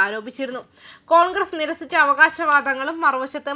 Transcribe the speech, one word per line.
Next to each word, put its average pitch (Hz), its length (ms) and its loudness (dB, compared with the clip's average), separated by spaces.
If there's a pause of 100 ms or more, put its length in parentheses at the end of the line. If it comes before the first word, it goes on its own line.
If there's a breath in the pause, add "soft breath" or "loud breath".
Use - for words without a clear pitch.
ആരോപിച്ചിരുന്നു. 240 580 -8 (520 loud breath)
കോൺഗ്രസ് 359 480 2
നിരസിച്ച 320 340 -6
അവകാശവാദങ്ങളും 294 1080 2
മറുവശത്ത് 277 500 -2